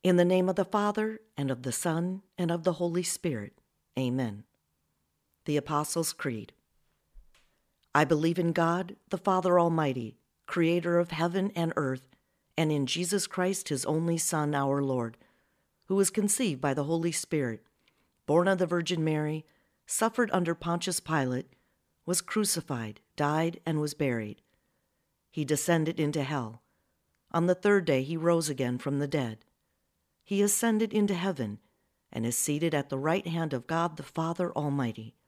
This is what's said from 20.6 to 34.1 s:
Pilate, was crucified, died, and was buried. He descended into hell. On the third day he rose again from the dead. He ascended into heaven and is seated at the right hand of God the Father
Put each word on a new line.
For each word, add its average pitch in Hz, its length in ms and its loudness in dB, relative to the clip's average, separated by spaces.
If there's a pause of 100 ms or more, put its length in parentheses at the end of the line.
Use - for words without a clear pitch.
Pilate, 131 520 -2 (520)
was 175 160 -2
crucified, 135 800 -4 (160)
died, 156 480 0
and 156 160 0
was 147 140 -4
buried. 113 460 -4 (880)
He 156 120 -4
descended 160 560 2
into 147 240 0
hell. 127 380 -6 (680)
On 170 160 2
the 180 80 4
third 202 280 2
day 131 200 2
he 160 120 -4
rose 165 320 2
again 127 300 -2
from 139 220 -2
the 143 80 0
dead. 127 320 -2 (880)
He 202 140 2
ascended 214 520 2
into 208 200 2
heaven 139 440 -2 (540)
and 113 140 -4
is 120 120 0
seated 151 380 0
at 139 140 -2
the 135 80 -4
right 160 280 0
hand 165 280 -2
of 117 120 -6
God 165 300 -2
the 151 80 -12
Father 170 480 -4